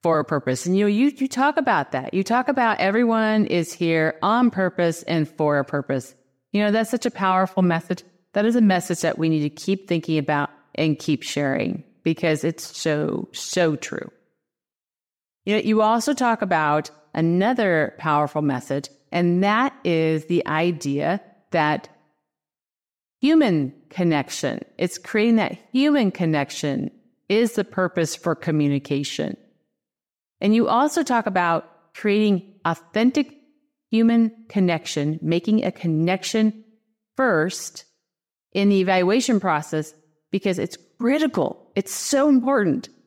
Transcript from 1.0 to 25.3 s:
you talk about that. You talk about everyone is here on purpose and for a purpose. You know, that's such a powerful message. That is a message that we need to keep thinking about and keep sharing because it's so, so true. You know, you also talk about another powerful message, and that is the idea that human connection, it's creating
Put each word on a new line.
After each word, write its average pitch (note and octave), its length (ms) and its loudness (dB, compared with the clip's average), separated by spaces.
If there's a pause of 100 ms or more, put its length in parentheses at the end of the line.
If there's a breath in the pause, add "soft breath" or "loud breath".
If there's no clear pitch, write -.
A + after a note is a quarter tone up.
you C4+ 200 -4
talk C#4+ 280 0
about A#3 360 0
that. C3+ 220 -6
You F#3+ 100 0
talk B3 240 0
about B3 320 0
everyone A3 680 2
is E3 260 -2
here E3 500 0
on A#3 280 2
purpose F3 520 -2
and D#3 260 -2
for D3 300 0
a C#3 60 0
purpose. C#3 500 -4 (380)
You G3+ 100 2
know, G#3 100 2
that's A3 180 0
such B3 160 -2
a A#3+ 40 0
powerful F#3 520 0
message. F3 400 0 (300)
That G#3 140 0
is A#3 100 2
a B3 40 4
message F#3 400 2
that - 180 -2
we D#3+ 100 0
need D#3 140 0
to D3 80 -2
keep F#3+ 380 -4
thinking D#3+ 300 -2
about D3 320 -2 (240)
and D#3 240 0
keep - 240 -2
sharing - 600 -4 (180)
because D#3+ 420 -2
it's - 340 -6
so, D3+ 540 -4
so E3 440 -2
true. - 340 -10 (1300)
You G3+ 120 0
know, A3 60 0
you A3 200 2
also A#3 320 2
talk A#3 280 0
about D#3 480 0 (220)
another F3 840 0
powerful D3+ 420 -2
message, C#3 480 -4 (240)
and F3 320 2
that A3+ 300 0 (100)
is D#3+ 420 0
the F3 200 0
idea D#3 760 -2 (300)
that D3+ 380 0 (1300)
human G#3+ 540 2 (160)
connection, D#3 680 -2 (180)
it's - 180 -2
creating A3+ 400 0